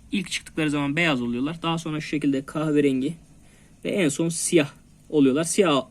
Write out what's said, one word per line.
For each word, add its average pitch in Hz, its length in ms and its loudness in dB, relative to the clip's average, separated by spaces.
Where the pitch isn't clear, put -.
İlk 196 200 -4
çıktıkları - 380 -4
zaman 143 260 -2
beyaz 156 260 0
oluyorlar. 127 400 -4
Daha 165 160 -2
sonra 156 240 -6
şu - 60 -10
şekilde 139 380 -2
kahverengi 147 720 0
ve - 40 -6
en 165 200 0
son 165 200 -2
siyah 165 400 2
oluyorlar. 143 340 4
Siyah 160 460 2